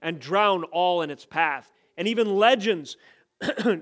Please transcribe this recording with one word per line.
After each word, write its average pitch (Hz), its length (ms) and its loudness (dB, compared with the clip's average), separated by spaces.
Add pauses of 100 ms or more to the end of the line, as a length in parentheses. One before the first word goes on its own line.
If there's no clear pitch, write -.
and 165 160 -6
drown 185 460 2
all 175 360 0
in 151 100 -4
its - 140 -14
path. 151 480 -2 (240)
And 175 100 -4
even 214 300 0
legends 202 640 2 (420)
<clears throat> 240 260 -4 (160)